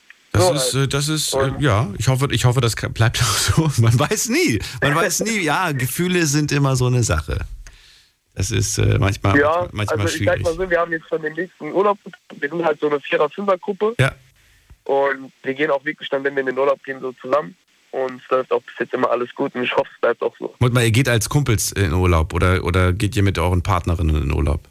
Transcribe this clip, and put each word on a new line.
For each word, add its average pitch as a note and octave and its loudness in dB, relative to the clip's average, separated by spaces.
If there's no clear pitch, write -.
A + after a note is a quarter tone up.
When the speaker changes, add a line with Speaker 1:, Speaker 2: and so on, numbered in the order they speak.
Speaker 1:
Das E3+ 4
Speaker 2:
So F3 4
Speaker 1:
ist, B2+ -2
Speaker 2:
halt. C3+ 2
Speaker 1:
äh, C3 0
das C#3+ -2
ist, D#3 -2
äh, - -2
Speaker 2:
Und C3 -2
Speaker 1:
ja, B2 2
ich - -2
hoffe, C3 2
ich - 0
hoffe, B2+ 4
das A#2 0
ka-, - -6
bleibt - 0
<laughs> - -
auch - 2
so. - -
Man A#2 6
weiß D3 0
nie. C4 2
Man C#3+ 0
weiß F3 0
nie. G#3+ -2
Ja, E3 0
Gefühle E3+ 0
sind D3 0
immer C#3+ 2
so B2 0
eine B2 2
Sache. D#2 -2
Das G2 -4
ist, - -2
äh, G#2 2
manchmal, G2 0
Speaker 2:
Ja, D3 4
Speaker 1:
manchmal, E3+ 0
manchmal G#2 -4
Speaker 2:
also E3+ -2
ich G3+ -2
sag F3+ 2
Speaker 1:
schwierig. - -4
Speaker 2:
mal E3 0
so, F3+ -6
wir E3 2
haben E3+ -2
jetzt D#3+ -6
schon D#3+ -4
den D#3 -6
nächsten D#3 -10
Urlaub, G#3 2
wir C#3+ -6
sind E3+ -4
halt D#3 0
so D3+ 0
eine D3 0
Vierer-, D#3 0
Fünfer-Gruppe. G3+ -2
Speaker 1:
Ja. C3+ 2
Speaker 2:
Und C#3 -2
wir C3+ -6
gehen D3+ -2
auch C#3 -2
wirklich - -8
dann, C#3 -2
wenn C#3 -2
wir C#3 0
in C3 -4
den B2+ -2
Urlaub C3+ 0
gehen, C3+ -10
so B2+ -8
zusammen. D3+ -4
Und C3 -4
es - -20
läuft C3 0
auch A#2+ 0
bis - -20
jetzt A#2+ -6
immer B2+ 0
alles A#2+ -2
gut C#3 -4
und B2 -4
ich A#2+ -4
hoffe, C#3 0
es - -20
bleibt A#2 0
auch A#2 -2
so. - -10
Speaker 1:
Moment A#2+ 2
mal, B2 2
ihr A2+ 4
geht B2+ 2
als A#2+ 0
Kumpels B2+ 0
in G2 0
den D2+ 2
Urlaub E2+ 2
oder, F2+ 2
oder F2+ 2
geht G#2 -2
ihr G2+ 2
mit F#2+ 2
euren F2 2
Partnerinnen F2 0
in D2+ 2
den D2 -2
Urlaub? C#2+ 0